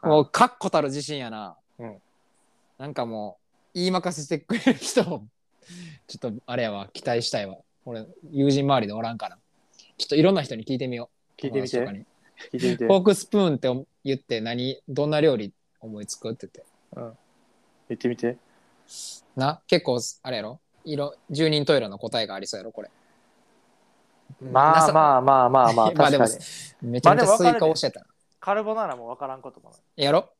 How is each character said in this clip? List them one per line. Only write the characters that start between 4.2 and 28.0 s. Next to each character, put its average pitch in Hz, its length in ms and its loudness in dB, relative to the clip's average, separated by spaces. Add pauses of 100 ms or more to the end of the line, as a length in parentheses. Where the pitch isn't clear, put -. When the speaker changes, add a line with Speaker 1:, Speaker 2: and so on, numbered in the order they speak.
Speaker 2:
せ 139 60 -12
て 156 160 -6
く 233 140 -4
れ 240 160 2
る - 0 -
人 - 300 -2
を、 160 200 -6 (840)
ち - 140 -18
ょ 127 80 -8
っ - 40 -8
と - 0 - (120)
あ 123 120 -10
れ 123 60 -2
や 110 100 -4
わ、 98 180 -12
期 - 140 -18
待 120 160 0
し - 100 -6
た 127 80 -4
い 101 80 -6
わ。 95 100 -16 (300)
俺、 113 180 -12 (240)
友 143 220 2
人 139 140 0
周 139 160 2
り 104 60 -4
で 101 60 -8
お 110 80 -8
ら 117 120 -6
ん 113 40 -12
か 104 120 -10
ら。 - 100 -20 (580)
ち - 60 -8
ょ - 20 -6
っ - 40 -18
と 143 80 0
い 160 40 6
ろ 185 120 6
ん - 20 2
な 175 60 0
人 131 140 -8
に 110 100 -12
聞 135 100 -4
い - 20 -6
て 131 120 -6
み 120 80 -6
よ 117 120 -12 (300)
う。 - 20 -14
Speaker 1:
聞 143 60 -8
い 127 60 -6
て 135 80 -2
み 127 80 -8
て。 127 80 -4
Speaker 2:
友 123 80 -2
達 - 0 -
と - 0 -
か - 80 -10
に。 101 120 -14 (460)
Speaker 1:
聞 190 60 -8
い - 20 -6
て 185 120 0
み 175 60 -2
て。 - 80 -2
Speaker 2:
フ - 60 4
ォ 196 80 6
ー 180 40 0
ク 196 120 6
ス - 120 -10
プ 214 100 0
ー 190 160 4
ン - 20 0
っ - 40 -6
て 131 280 -4 (160)
言 135 140 -2
っ - 20 -12
て 113 220 -6
何、 123 480 -6
ど 143 180 -2
ん - 20 -2
な 151 120 0
料 147 160 4
理 104 160 -8 (260)
思 107 220 -14
い 104 40 -12
つ - 120 -14
く - 140 -10
っ 113 40 -8
て 98 120 -18
言 - 20 -20
っ - 20 -20
て。 - 140 -20 (320)
Speaker 1:
う - 20 -14
ん。 117 180 -16 (680)
言 117 100 -8
っ - 20 -20
て 123 100 -2
み 120 80 -6
て。 120 200 -4 (1000)
Speaker 2:
な、 143 300 -2
結 170 180 2
構、 123 140 0 (240)
あ 131 80 -10
れ 120 60 -4
や 104 60 -6
ろ？ 117 160 -14 (240)
色、 143 320 -6 (140)
十 156 180 0
人 151 160 0
十 143 140 2
色 117 100 -2
の 101 100 -14
答 113 240 -4
え 107 60 -4
が 98 80 -12
あ 95 40 -10
り 98 80 -12
そ 110 100 -10
う - 20 -12
や 92 60 -16
ろ、 - 80 -16
こ 107 80 -14
れ。 101 100 -18 (1500)
Speaker 1:
ま 143 440 4
あ 151 60 4
ま 151 260 6
あ 127 40 4
ま 131 240 6
あ 120 40 4
ま 127 200 6
あ 113 40 2
ま 113 120 4
あ、 110 60 2
Speaker 2:
<laughs> - 40 -8
ま - 120 6
あ 139 40 4
で 143 60 4
も、 127 80 6
Speaker 1:
確 - 140 -4
か - 40 -18 (380)
に。 120 100 -8
Speaker 2:
め 123 80 -2
ち 143 80 4
ゃ 185 80 8
め 240 60 4
ち - 20 4
ゃ 208 140 6
ス - 100 -2
イ - 60 6
カ 208 120 2
推 160 100 2
し - 60 -4
て 151 100 -2
た - 100 -20